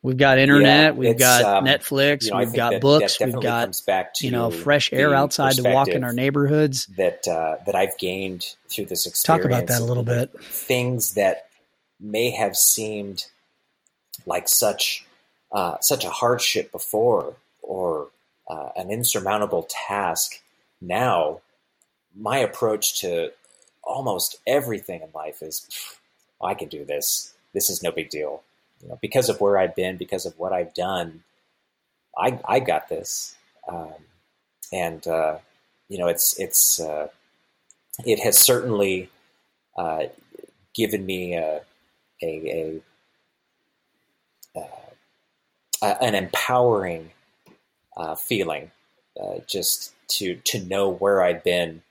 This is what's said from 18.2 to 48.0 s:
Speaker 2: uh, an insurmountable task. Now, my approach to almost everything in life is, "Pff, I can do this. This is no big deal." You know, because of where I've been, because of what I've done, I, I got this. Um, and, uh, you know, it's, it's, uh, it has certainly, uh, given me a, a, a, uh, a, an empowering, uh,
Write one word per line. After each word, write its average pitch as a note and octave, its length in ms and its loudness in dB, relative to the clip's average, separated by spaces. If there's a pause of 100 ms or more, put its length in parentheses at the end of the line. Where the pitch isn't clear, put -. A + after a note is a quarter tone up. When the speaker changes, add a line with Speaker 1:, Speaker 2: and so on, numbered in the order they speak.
Speaker 2:
uh, D2+ 260 -10
an F#2 140 -8
insurmountable G#2 800 -2
task. - 720 -4 (400)
Now, F2+ 600 0 (760)
my G#2+ 220 -2
approach G#2+ 640 -2
to E2+ 320 -4 (500)
almost A2 540 -4 (100)
everything A2+ 560 -2
in D#2 100 -20
life D#2 300 -12
is, D#2 260 -12
"Pff, - 300 -14 (420)
I F#2+ 140 -4
can - 140 -12
do D2 160 -12
this. - 500 -6 (180)
This - 160 -2
is F2+ 140 -6
no E2 80 -2
big D#2+ 180 -8
deal." D2 320 -8 (400)
You - 80 -20
know, - 100 -14
because A2+ 300 0
of G2+ 100 -4
where G2+ 200 4
I've F2+ 160 0
been, F#2 220 -4
because F#2 280 -8
of F2 140 -12
what F#2 140 -4
I've F2 200 -4
done, F2 500 -6 (920)
I, B2 260 0
I B2 160 2
got D#2 300 -2
this. - 460 -8 (340)
Um, D#2+ 240 -12 (800)
and, E2+ 340 -6
uh, D#2 300 -2 (500)
you G2 120 -10
know, F2 80 0
it's, - 320 -2
it's, - 400 0
uh, D2+ 300 -6 (920)
it A2 180 2
has G#2+ 180 4
certainly, G2+ 720 2 (680)
uh, D#2+ 280 -4 (680)
given G#2 320 -2
me F2+ 300 -6
a, D#2 260 -2 (640)
a, D#2+ 580 -6 (1700)
a, - 40 -10
uh, - 300 -18 (960)
a, G2+ 200 2
an A2 120 2
empowering, F#2+ 960 0 (840)
uh, D#2+ 200 -8